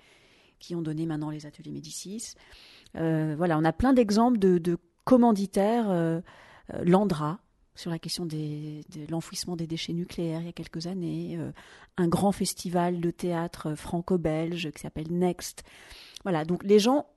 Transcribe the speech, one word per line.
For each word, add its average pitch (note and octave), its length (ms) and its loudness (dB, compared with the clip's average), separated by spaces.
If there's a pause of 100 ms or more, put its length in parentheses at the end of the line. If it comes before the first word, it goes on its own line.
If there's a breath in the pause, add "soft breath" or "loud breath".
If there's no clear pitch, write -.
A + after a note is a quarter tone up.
(580 soft breath)
qui - 160 -10
ont E3+ 80 -4
donné D#3+ 240 -4
maintenant D3+ 240 -4
les D3+ 140 -10
ateliers D3 280 -16
Médicis. D#3+ 640 -12 (600 loud breath)
Euh, D#3 400 0
voilà, D#3+ 220 2
on D#3 60 2
a D#3+ 80 4
plein C4 200 2
d'exemples A#3 460 4
de, F#3 200 6
de E3+ 200 0 (260)
commanditaires, A3 840 4
euh, E3 300 2 (520 loud breath)
euh, - 120 -8
Landra, F3 560 2 (340)
sur - 160 -8
la E3 80 -4
question F3 280 -6
des, D3+ 560 -8 (120)
de D3+ 160 -10
l'enfouissement E3+ 460 -6
des E3 100 -6
déchets E3 280 -6
nucléaires E3+ 460 -4
il E3+ 60 -8
y E3+ 40 -10
a - 20 -16
quelques E3 340 -10
années, E3+ 520 -6
euh, C#3 140 -8 (440 loud breath)
un F3 120 4
grand F3+ 240 4
festival F3+ 680 -2
de E3+ 100 0
théâtre E3+ 640 -4
franco-belge E3 960 -2
qui - 100 -16
s'appelle D#3+ 300 -10
Next. F3 520 -2 (600 loud breath)
Voilà, E3 220 0
donc E3+ 200 -2
les G3+ 140 8
gens B3+ 280 4 (100)